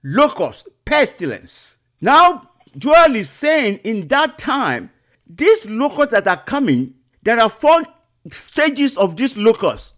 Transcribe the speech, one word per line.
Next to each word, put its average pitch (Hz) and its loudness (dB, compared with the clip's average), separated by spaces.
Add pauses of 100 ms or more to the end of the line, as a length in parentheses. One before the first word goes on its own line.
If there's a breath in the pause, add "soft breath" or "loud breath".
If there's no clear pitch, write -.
locusts, 175 -2 (160)
pestilence. - -4 (200)
Now, 294 2 (280)
Joel 302 4
is 185 -6
saying 294 -2
in 202 -6
that 285 -2
time, 190 -6 (400)
these 311 0
locusts 285 -2
that 202 0
are 180 -2
coming, 151 -2 (300)
there 233 0
are 220 4
four 320 2 (480)
stages 285 -2
of 175 -2
these 254 -4
locusts. 208 0